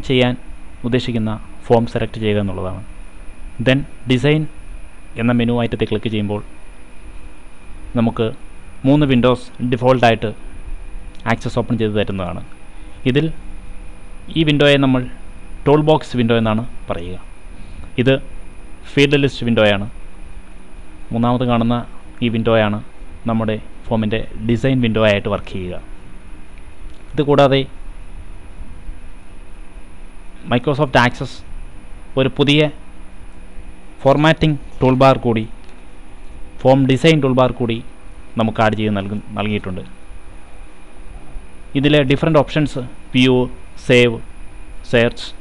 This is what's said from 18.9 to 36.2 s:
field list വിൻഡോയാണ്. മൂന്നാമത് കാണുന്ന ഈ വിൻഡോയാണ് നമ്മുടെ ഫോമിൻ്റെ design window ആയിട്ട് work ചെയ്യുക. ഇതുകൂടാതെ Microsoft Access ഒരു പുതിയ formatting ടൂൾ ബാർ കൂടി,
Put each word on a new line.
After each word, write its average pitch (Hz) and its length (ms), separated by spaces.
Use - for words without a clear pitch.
field 143 300
list 123 260
വിൻഡോയാണ്. 104 380
മൂന്നാമത് 123 380
കാണുന്ന 117 240
ഈ 117 100
വിൻഡോയാണ് 110 440
നമ്മുടെ 110 260
ഫോമിൻ്റെ 110 340
design 131 360
window 110 240
ആയിട്ട് 101 260
work - 220
ചെയ്യുക. 90 180
ഇതുകൂടാതെ 139 480
Microsoft 135 520
Access 123 280
ഒരു 131 180
പുതിയ 147 240
formatting 151 560
ടൂൾ 131 220
ബാർ 135 220
കൂടി, 113 200